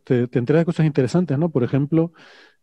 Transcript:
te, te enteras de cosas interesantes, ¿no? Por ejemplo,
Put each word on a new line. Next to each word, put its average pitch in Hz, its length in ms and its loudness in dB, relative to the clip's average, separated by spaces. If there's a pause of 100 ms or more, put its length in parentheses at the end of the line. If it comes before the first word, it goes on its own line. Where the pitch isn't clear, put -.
te, 123 240 0
te - 100 -4
enteras 147 240 2
de 156 40 -6
cosas 160 200 0
interesantes, 143 520 0
¿no? 170 120 -2
Por 123 140 -2
ejemplo, 147 480 0 (500)